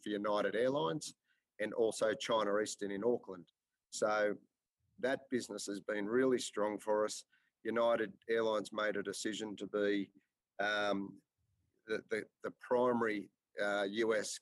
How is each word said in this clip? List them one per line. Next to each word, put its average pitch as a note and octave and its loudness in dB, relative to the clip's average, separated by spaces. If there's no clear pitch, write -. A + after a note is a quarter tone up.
for G#2+ -8
United G#2 0
Airlines D3 0
and G#2+ -2
also A2 2
China G#2 0
Eastern G2+ -2
in G2+ -4
Auckland. G2+ -2
So G#2+ 2
that C3+ -4
business G#2 -4
has G2+ -6
been G#2 -4
really B2+ 4
strong G#2 -2
for G#2+ 2
us. - -8
United A2+ 2
Airlines A2 0
made G#2+ 0
a G2+ -2
decision G2+ -4
to G2+ -8
be, G2+ 2
um, G2+ 0
the, G#2+ 0
the, A2 -2
the G#2 -6
primary, A#2 2
uh, G2+ 2
U A2 2
S G#2 -2